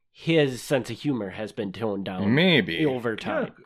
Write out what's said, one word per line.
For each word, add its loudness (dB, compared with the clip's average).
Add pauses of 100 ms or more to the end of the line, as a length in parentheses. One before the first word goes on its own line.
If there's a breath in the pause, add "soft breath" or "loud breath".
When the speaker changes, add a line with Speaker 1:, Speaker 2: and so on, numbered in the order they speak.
(120)
Speaker 1:
his 0
sense -2
of -8
humor -2
has -8
been -6
toned -4
down 0
Speaker 2:
Maybe. 4
Speaker 1:
over -2
Speaker 3:
Yeah, -4
Speaker 1:
time. -4 (140)